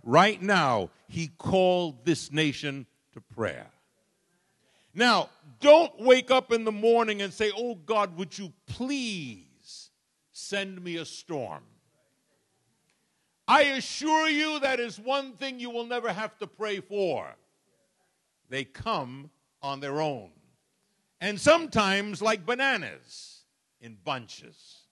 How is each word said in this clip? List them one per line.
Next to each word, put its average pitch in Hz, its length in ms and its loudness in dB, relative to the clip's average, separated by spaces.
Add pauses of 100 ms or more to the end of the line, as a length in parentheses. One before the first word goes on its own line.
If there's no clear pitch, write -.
Right 185 360 6
now, 147 500 2 (180)
he 165 200 -6
called 180 760 0
this 160 260 -2
nation 139 560 -2 (280)
to 113 60 -18
prayer. 80 520 -6 (1200)
Now, 208 360 2 (280)
don't 294 400 8
wake 254 320 6
up 254 220 4
in 226 120 0
the 220 80 -2
morning 220 480 2
and 196 120 -6
say, 214 200 -2
"Oh 233 220 -6
God, 190 420 -2
would 180 220 -10
you 190 140 -12 (140)
please 196 1200 -8 (400)
send 190 540 -8
me 175 140 -8
a 165 60 -8
storm?" 104 600 -10 (1800)
I 285 160 6
assure 302 680 0
you 302 320 0
that 262 200 -2
is 233 180 -8
one 262 380 -6
thing 262 240 -8
you 240 80 -8
will 233 160 -8
never 233 260 -4
have 202 280 -8
to 208 80 -10
pray 202 340 -8
for. 143 560 -4 (1120)
They 135 160 -6
come 139 680 -8 (300)
on 139 200 -8
their 143 200 -4
own. 127 300 -4 (880)
And 202 180 -4
sometimes 208 840 2
like 214 240 0
bananas 220 1000 -6 (380)
in 113 200 -20
bunches. - 760 -12 (140)